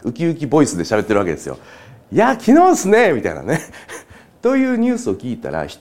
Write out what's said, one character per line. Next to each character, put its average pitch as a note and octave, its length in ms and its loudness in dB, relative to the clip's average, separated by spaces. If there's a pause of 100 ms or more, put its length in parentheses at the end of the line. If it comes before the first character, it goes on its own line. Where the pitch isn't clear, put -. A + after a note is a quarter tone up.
ウ A#2 80 -6
キ C#3 140 -4
ウ E3 80 0
キ C#3+ 120 -8
ボ C#3+ 160 4
イ C#3 40 4
ス - 100 -6
で E2+ 80 -2
喋 G#2+ 180 0
っ - 20 0
て G#2+ 80 -2
る G2+ 60 4
わ G2+ 60 2
け F2 80 -2
で D2+ 40 -4
す - 100 -14
よ。 C2 120 -10 (540)
い G2 40 -4
や、 A#3+ 220 2
昨 A#3 160 2
日 F4+ 180 6
っ - 40 6
す - 120 -4
ね G#3+ 240 4
み B2 100 -2
た F2+ 100 -4
い - 20 -6
な C#2+ 80 -10
ね。 B2 180 -2 (420)
<laughs> - 380 -20
と B3+ 160 0
い C4 100 2
う B3+ 100 -2
ニ A#3 140 0
ュ A#3+ 40 2
ー - 40 -4
ス - 120 -6
を F#2+ 40 0
聞 B2 200 -8
い - 40 -10
た - 120 -10
ら D2+ 160 -6 (140)